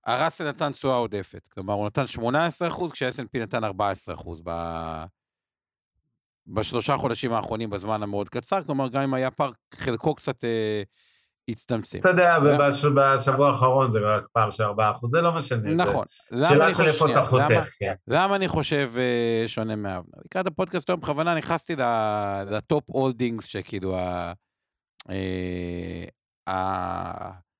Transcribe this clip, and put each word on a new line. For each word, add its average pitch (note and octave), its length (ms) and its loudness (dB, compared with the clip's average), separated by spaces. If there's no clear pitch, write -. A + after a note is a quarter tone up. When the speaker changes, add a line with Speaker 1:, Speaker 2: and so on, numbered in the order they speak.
Speaker 1:
הראסל D3 420 -2
נתן D3 240 -2
תשואה C3+ 220 0
עודפת. G2+ 540 -4
כלומר, G2 260 -6
הוא G#2 120 -2
נתן B2+ 200 -2
שמונה B2 400 0
עשרה E3+ 220 -2
אחוז, E3 240 -4
כשה-S B2+ 220 -4
and B2 220 -8
P A#2 60 -2
נתן A2 220 -4
ארבע G2+ 260 -2
עשרה F#2+ 240 -8
אחוז E2 300 -14
ב-, E2 600 -8
בשלושה A2+ 500 0
חודשים B2 360 -2
האחרונים, A2 380 -4
בזמן G#2 320 -4
המאוד G2+ 260 -4
קצר. D#3 360 -4
כלומר, C3+ 240 -2
גם C3+ 140 -2
אם C3+ 120 -2
היה C3 160 0
פער, C3+ 220 -2
חלקו C#3 400 -2
קצת, - 300 -6
אה, G#2+ 380 0
הצטמצם. A2+ 500 -4
Speaker 2:
אתה F#3 100 4
יודע, F3 280 6
Speaker 1:
גם D3+ 80 4
Speaker 2:
ובש-, C#3+ 400 4
בשבוע C3+ 640 4
האחרון B2+ 420 4
זה A2 80 2
רק G#2+ 340 2
פער G#2+ 180 2
של A2 120 -4
ארבעה G#2+ 280 2
אחוז, A#2 200 -4
זה D#3+ 100 4
לא E3+ 120 2
משנה, B2+ 360 -2
זה D#3 60 2
Speaker 1:
נכון. E3 320 2
למה B2 140 2
Speaker 2:
שאלה D#3 200 8
Speaker 1:
אני E3+ 100 4
Speaker 2:
של E3+ 40 2
Speaker 1:
חושב, E3 80 6
Speaker 2:
איפה D3+ 120 2
Speaker 1:
שנייה, C3+ 200 4
Speaker 2:
אתה - 80 4
חותך, C#3+ 240 4
Speaker 1:
למה, - 140 4
Speaker 2:
כן. G2 160 -4
Speaker 1:
למה F#3+ 280 2
אני F#3+ 120 0
חושב, C#3+ 480 0
אה, A#2 520 0
שונה A2 280 -4
מאבנר? F#2+ 480 -8
לקראת F#3 220 -4
הפודקאסט F3+ 440 -4
היום, F3 100 0
בכוונה D#3 340 0
נכנסתי E3 420 -4
ל-, G#2+ 720 0
לטופ G#2+ 400 -2
הולדינגס, A#2+ 580 -2
שכאילו F#2+ 520 -6
ה-, F2+ 360 -4
אה, F2+ 920 -6
ה-, F#2 760 -6